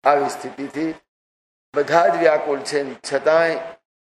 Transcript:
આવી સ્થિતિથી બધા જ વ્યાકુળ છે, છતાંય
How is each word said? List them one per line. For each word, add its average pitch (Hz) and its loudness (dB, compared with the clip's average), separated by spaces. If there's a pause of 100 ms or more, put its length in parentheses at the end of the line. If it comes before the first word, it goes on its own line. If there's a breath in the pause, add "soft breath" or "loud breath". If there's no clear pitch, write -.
આવી 139 2
સ્થિતિથી 139 -8 (800)
બધા 151 4
જ 170 0
વ્યાકુળ 151 2
છે, 139 -6
છતાંય 156 0 (540)